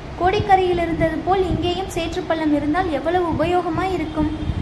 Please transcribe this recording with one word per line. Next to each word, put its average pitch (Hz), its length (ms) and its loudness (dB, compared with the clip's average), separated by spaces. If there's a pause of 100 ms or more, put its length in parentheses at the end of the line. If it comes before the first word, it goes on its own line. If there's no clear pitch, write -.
(200)
கோடிக்கரையில் 381 600 2
இருந்தது 320 440 0
போல் 370 240 2
இங்கேயும் 370 400 -2
சேற்றுப்பள்ளம் 320 680 -2
இருந்தால் 311 360 0
எவ்வளவு 320 400 0
உபயோகமாய் 349 640 0
இருக்கும். 311 440 -2 (240)